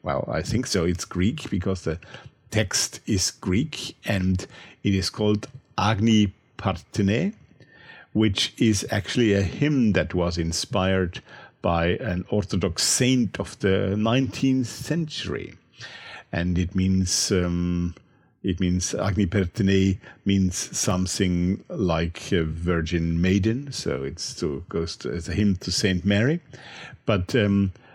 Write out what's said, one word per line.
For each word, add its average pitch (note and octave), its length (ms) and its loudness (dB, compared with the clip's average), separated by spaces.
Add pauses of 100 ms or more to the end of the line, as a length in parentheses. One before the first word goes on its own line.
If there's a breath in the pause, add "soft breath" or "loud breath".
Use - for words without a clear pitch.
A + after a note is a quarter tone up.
Well, C#2+ 260 -2
I D#2+ 140 -2
think G#2+ 240 -2
so. F2+ 180 0
It's F2 200 -2
Greek G2+ 440 -2
because F#2+ 340 -2
the E2 180 -4 (500 loud breath)
text - 560 -2
is G2+ 240 0
Greek, - 760 -2
and F#2 400 0 (380 loud breath)
it G#2 100 2
is F#2 160 0
called G#2+ 380 0 (320)
Agni G#2 560 4 (220)
Parthene, B2+ 800 0 (760 loud breath)
which G#2+ 460 0
is A2 320 4
actually G#2 440 2
a G2 80 4
hymn B2+ 500 2
that F#2 240 0
was F2 200 0
inspired F#2 840 0 (400 loud breath)
by F2 280 2 (100)
an F2+ 300 -4
Orthodox G2 520 0
saint B2+ 560 2
of - 220 -8
the G2 360 2
nineteenth B2+ 720 2
century. - 880 -6 (800 loud breath)
And F2 260 0
it F2 160 0
means, F#2 560 2
um, F2 640 0 (500 soft breath)
it F2+ 160 -2
means F2+ 340 0
Agni G2 320 0
Parthene G2 720 2 (260 loud breath)
means F#2+ 320 2
something F2+ 1120 0
like E2+ 640 -2
a E2+ 120 2
virgin E2 760 0
maiden, A2 520 2
so C2+ 320 -6
it's D#2+ 320 -8
to, D2+ 320 -4
goes - 300 -4
to, A#1+ 120 -8
it's E2+ 180 -6
a E2 60 -6
hymn G2 220 2
to F#2 160 -6
Saint F2+ 320 0
Mary. A2+ 360 2 (640 loud breath)
But, G2 300 0
um, G2 380 4 (220 loud breath)